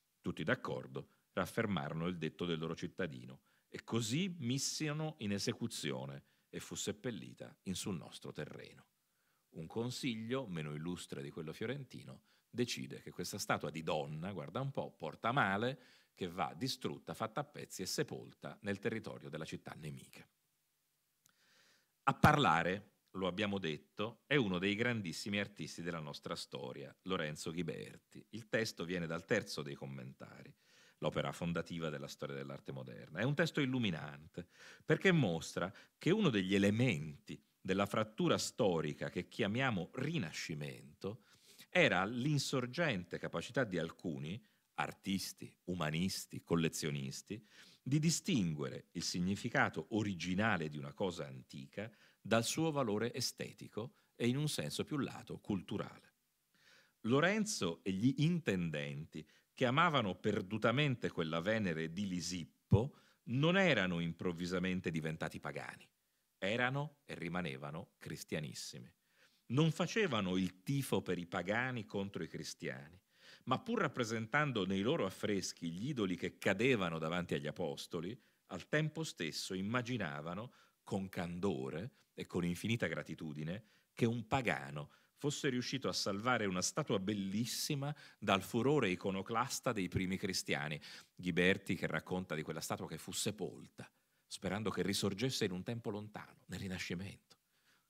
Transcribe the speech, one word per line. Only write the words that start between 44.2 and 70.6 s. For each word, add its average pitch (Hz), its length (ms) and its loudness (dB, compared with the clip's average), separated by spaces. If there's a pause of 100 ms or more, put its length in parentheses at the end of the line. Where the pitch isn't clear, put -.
artisti, - 800 -4 (120)
umanisti, 87 800 0
collezionisti, 78 1040 0 (380)
di 139 160 2
distinguere 85 960 2
il 85 100 -4
significato 101 880 0
originale 95 800 2
di 76 100 -8
una 71 140 -8
cosa 85 340 -2
antica 69 640 -12 (300)
dal 113 240 4
suo 160 260 2
valore 117 440 2
estetico - 800 -6 (200)
e, 120 140 2
in 123 80 4
un 151 120 2
senso 78 360 -2
più 151 140 -2
lato, 85 400 -4
culturale. - 760 -4 (880)
Lorenzo 156 800 4
e 95 100 0
gli 110 260 4
intendenti, 82 1080 0 (280)
che 131 120 4
amavano 135 480 4
perdutamente 107 960 2
quella 82 300 0
Venere 85 520 2
di 98 140 -2
Lisippo, 90 880 0 (280)
non 151 320 2
erano 104 440 4
improvvisamente 90 880 0
diventati 80 500 -2
pagani. 71 480 -8 (500)
Erano 123 640 0
e 80 100 -12
rimanevano 82 840 -4
cristianissimi. - 920 -8 (560)
Non 151 260 4
facevano 127 640 2
il 92 260 0